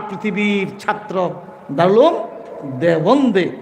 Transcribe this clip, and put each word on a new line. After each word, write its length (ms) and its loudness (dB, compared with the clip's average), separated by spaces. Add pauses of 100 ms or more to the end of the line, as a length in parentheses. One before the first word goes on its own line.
(100)
পৃথিবীর 680 -2
ছাত্র 560 -4 (380)
দারুল 460 4 (600)
দেওবন্দে 720 2 (100)